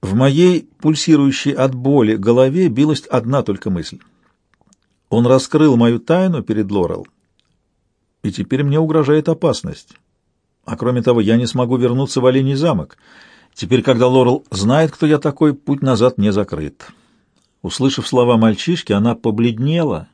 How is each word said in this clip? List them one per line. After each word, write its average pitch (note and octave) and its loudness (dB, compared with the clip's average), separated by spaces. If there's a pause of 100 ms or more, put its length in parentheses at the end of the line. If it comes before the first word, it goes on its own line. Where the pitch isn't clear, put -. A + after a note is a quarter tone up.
В F#2 -6
моей D3 2 (120)
пульсирующей C#3+ 0
от C3 -2
боли B2 0
голове C3 2
билась C#3+ -2
одна B2 -2
только G2+ -6
мысль. F2 -8 (1080)
Он A#2 2
раскрыл C3+ 4
мою A#2 2
тайну E3+ 0
перед G#2+ -4
Лорел, F2+ -4 (1200)
и G2 -4
теперь D#3+ -4
мне C#3+ 0
угрожает D#3 2
опасность. D#3 -4 (720)
А A#2 -10
кроме B2 -2
того, A#2+ 2
я A2 2
не A#2+ 0
смогу B2 -2
вернуться B2+ -2
в B2 2
Оленей C3+ 0
замок. C3+ -4 (560)
Теперь, A#2+ 0
когда B2+ 2
Лорел B2+ 2
знает, B2+ 0
кто - -4
я D3+ 2
такой, D3 0
путь C#3 -6
назад B2+ 0
не G#2 0
закрыт. E2 -6 (760)
Услышав B2+ -4
слова B2 2
мальчишки, A2+ 0
она A2 0
побледнела A#2 -2